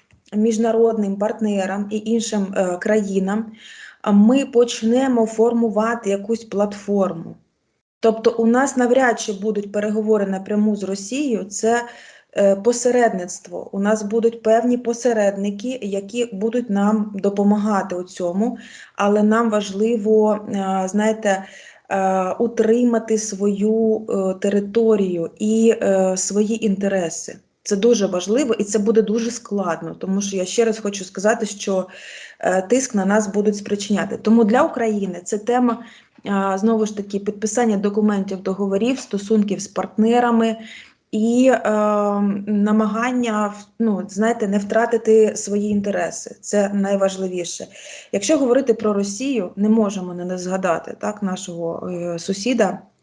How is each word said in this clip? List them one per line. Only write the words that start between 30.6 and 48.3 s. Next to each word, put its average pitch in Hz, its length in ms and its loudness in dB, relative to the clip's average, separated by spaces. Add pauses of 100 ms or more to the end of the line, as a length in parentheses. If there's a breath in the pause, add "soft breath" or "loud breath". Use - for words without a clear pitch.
раз 214 140 -2
хочу 202 240 -6
сказати, 214 420 -2
що, 190 420 -4 (520 loud breath)
е, 185 220 0
тиск 247 340 0
на 190 100 2
нас 208 220 2
будуть 202 300 0
спричиняти. 202 600 -4
Тому 226 260 4
для 240 200 4
України 208 600 -2
це - 140 -6
тема, 240 460 0 (420 loud breath)
е, 196 320 0
знову 220 280 2
ж 214 120 -8
таки, 202 220 -6
підписання 208 580 0
документів, 202 640 0
договорів, 196 580 -2
стосунків 202 600 -2
з - 80 -12
партнерами 226 880 2 (540 loud breath)
і, 233 420 4
е, - 60 2 (880)
намагання, 214 1080 0 (260)
ну, 208 300 0
знаєте, 220 380 0
не 202 100 0
втратити 220 800 4
свої 208 340 -4
інтереси. 196 720 -4
Це 202 280 0
найважливіше. 190 1000 -2 (440 loud breath)
Якщо 202 260 2